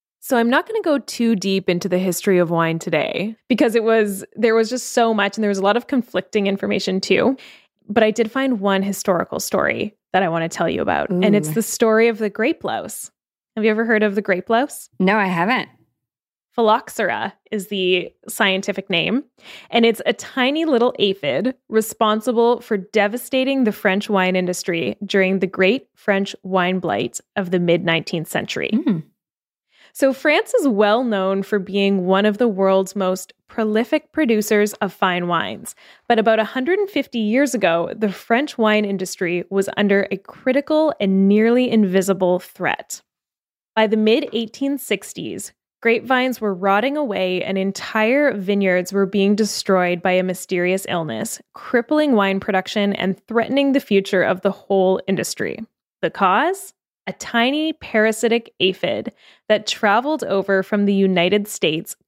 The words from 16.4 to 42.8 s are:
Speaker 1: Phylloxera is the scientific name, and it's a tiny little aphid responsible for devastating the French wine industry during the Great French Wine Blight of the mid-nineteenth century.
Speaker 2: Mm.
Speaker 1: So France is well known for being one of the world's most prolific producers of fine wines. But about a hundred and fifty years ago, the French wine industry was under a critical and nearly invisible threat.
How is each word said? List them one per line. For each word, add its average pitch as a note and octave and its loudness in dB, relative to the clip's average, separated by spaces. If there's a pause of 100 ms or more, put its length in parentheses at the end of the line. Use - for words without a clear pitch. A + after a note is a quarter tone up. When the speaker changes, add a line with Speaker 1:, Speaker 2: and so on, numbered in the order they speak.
Speaker 1:
Phylloxera G#3 0 (180)
is G3+ -6
the F3+ -2 (140)
scientific G3 -2
name, F#3 -2 (460)
and A#3 4
it's A3+ 2
a - 2
tiny C#4+ -2
little B3 2
aphid F#3 0 (140)
responsible A3 0
for G#3+ -4
devastating B3 -2
the G#3+ 2
French G3+ -2
wine F#3 2
industry F3+ -2 (100)
during F#3+ 2
the F#3+ 0
Great F#3+ 0
French G3 -2
Wine F#3 0
Blight A#2+ -4 (160)
of F3+ -4
the F3+ 2
mid-nineteenth E3+ 0
century. - -6
Speaker 2:
Mm. G#3+ 0 (920)
Speaker 1:
So C4+ 2
France D#4+ 0
is F4 2
well G#3+ 2
known G3 0
for G#3 -2
being G3 0
one F#3+ 4
of G#3 2
the B3 2
world's F#3+ 2
most F#3 -4 (140)
prolific A3+ -4
producers G#3+ 0
of G3 -6
fine F3+ -2
wines. E3 -4 (320)
But A#3 2
about A3 2
a A3 2
hundred C4 -2
and G4+ -2
fifty C4+ -4
years A#3 2
ago, E3+ 0
the G#3+ -2
French A#3+ -2
wine G#3+ 2
industry F3+ -4
was G3 0
under G3+ 2
a G3 -4
critical C#4+ 0
and F#3+ 2
nearly A#3 4
invisible F#3+ 2
threat. - -6 (720)